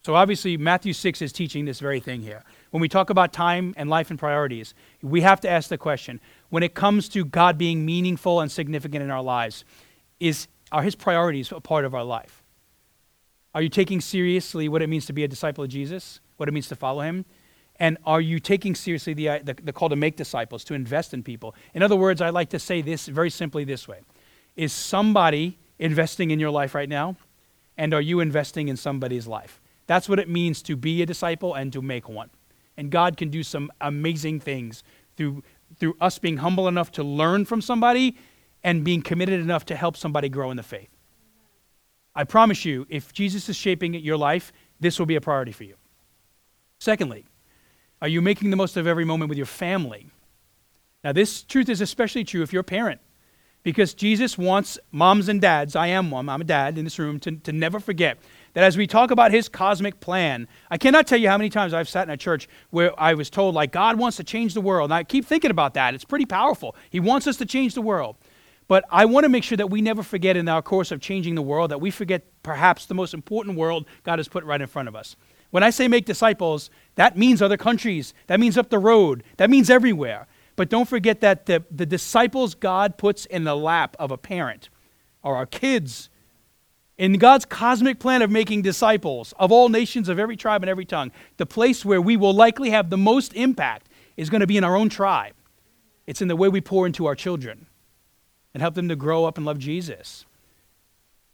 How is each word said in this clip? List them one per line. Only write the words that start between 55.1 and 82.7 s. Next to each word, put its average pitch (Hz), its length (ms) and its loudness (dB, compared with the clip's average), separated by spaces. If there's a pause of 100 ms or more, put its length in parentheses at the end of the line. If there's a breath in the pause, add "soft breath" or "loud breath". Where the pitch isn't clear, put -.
and 202 140 0
dads, 151 340 2
I 165 120 2
am 180 220 0
one, 135 200 -6
I'm 139 100 -4
a 165 60 -6
dad 151 320 0
in 156 80 -6
this 156 120 -10
room, 147 220 -4
to, 165 140 -8
to 156 180 -10
never 160 300 -4
forget 165 360 -2 (360 soft breath)
that 175 100 4
as 185 140 6
we 202 100 2
talk 233 240 4
about 226 220 6
his 226 160 2
cosmic 190 500 -2
plan, 151 480 -2 (240 soft breath)
I 170 60 -4
cannot 294 280 6
tell 240 140 2
you 214 80 4
how 196 100 4
many 214 120 -2
times 190 240 -2
I've 165 160 -4
sat 185 180 -4
in 151 60 -8
a - 20 -6
church 156 320 -4 (220 soft breath)
where 170 280 0
I 160 160 4
was 151 160 -4
told, 185 260 0
like, 151 180 0
"God 220 260 2
wants 240 180 0
to 175 60 -12
change 226 300 -4
the 214 80 -4
world." 185 240 0
And 151 80 -2
I 170 100 0
keep 269 220 -2
thinking 311 260 0
about 156 220 0
that. 127 200 2
It's 135 120 -14
pretty 277 200 -2
powerful. 202 520 -2 (120 soft breath)
He 180 120 -2
wants 247 260 2
us 262 100 0
to 247 80 -6
change 262 280 -2
the 247 80 -6
world. 170 340 -4 (540 soft breath)
But 190 200 6
I 185 140 8
want 262 220 6
to 285 40 6
make 247 140 4
sure 226 140 -2
that 202 120 -2
we 214 120 0
never 220 200 0
forget 185 360 0
in 170 100 -2
our 160 140 2
course 190 320 -2
of 143 80 -10
changing 175 340 -4
the 156 60 -4
world, 151 300 -2
that 143 100 -6
we 190 100 -2
forget 180 320 -4 (200)
perhaps 165 420 2
the 185 100 -8
most 185 180 -4
important 202 440 -8
world 160 280 -2 (180 loud breath)
God 165 140 -2
has 156 120 -6
put 170 160 -6
right 147 160 -2
in 131 60 -8
front 131 200 -8
of 107 80 -14
us. - 220 -18 (340 soft breath)
When 185 120 4
I 233 80 6
say 254 180 2
make 240 160 4
disciples, 180 640 0 (260 soft breath)
that 180 220 4
means 233 240 6
other 202 160 4
countries. 214 560 -2 (140)
That 190 120 2
means 233 180 4
up 247 120 2
the 214 100 2
road. 190 440 6 (120)
That 190 140 4
means 262 200 6
everywhere. 156 560 2 (320 soft breath)
But 185 120 -2
don't 226 200 0
forget 214 320 0
that 196 240 4
the, 170 240 2
the 170 160 -6
disciples 226 720 0
God 190 420 0